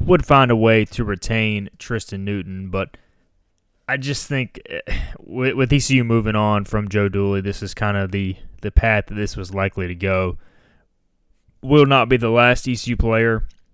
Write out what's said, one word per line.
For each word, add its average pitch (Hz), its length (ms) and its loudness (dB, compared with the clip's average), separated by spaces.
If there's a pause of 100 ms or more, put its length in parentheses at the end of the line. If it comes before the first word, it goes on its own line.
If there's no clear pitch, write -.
would 180 220 4
find 135 240 6
a 120 60 4
way 110 300 4
to - 180 -6
retain 104 760 -4
Tristan 101 480 -8
Newton. 95 460 -8
But 92 260 -6 (920)
I 135 100 -2
just 135 300 -6
think, 131 400 -6
eh, - 120 -10 (400)
with, 127 340 -4
with 127 180 2
E 143 80 4
C 135 180 2
U 123 60 4
moving 113 320 0
on 107 300 2
from 104 240 -4
Joe 101 180 2
Dooley, 98 340 0
this 98 200 -6
is 101 140 -10
kinda 101 320 -2
the, 95 280 -4 (260)
the 104 100 -8
path 107 360 2
that - 60 -10
this 104 240 -6
was 92 160 -12
likely 98 340 -4
to 87 60 -8
go. 92 460 -2 (1200)
Will 143 240 6
not 131 240 4
be 127 80 4
the 113 140 0
last 120 360 4
E 127 60 -2
C 120 180 -6
U 117 60 -4
player 113 500 0 (260)